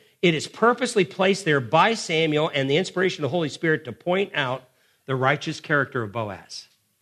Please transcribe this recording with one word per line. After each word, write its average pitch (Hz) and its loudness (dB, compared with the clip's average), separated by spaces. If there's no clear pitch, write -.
It 165 4
is 135 -6
purposely 233 2
placed 196 0
there 147 2
by 160 4
Samuel 160 0
and 135 0
the 147 4
inspiration 185 -2
of 131 -2
the 170 -2
Holy 160 -2
Spirit 160 0
to 120 -12
point 185 -2
out 131 -2
the 135 -4
righteous 139 0
character 135 0
of 101 -8
Boaz 104 -10